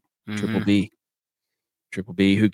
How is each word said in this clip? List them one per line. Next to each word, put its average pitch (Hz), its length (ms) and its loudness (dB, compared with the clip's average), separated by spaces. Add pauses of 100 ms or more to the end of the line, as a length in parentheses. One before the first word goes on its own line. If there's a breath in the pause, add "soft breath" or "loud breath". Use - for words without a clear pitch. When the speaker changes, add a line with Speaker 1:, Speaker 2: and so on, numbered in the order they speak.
(260)
Speaker 1:
Triple 104 220 -6 (120)
Speaker 2:
Mm-hmm. - 40 -4
Speaker 1:
B. 101 280 2 (1000)
Triple 95 220 -10
B, 98 220 2
who, 107 180 2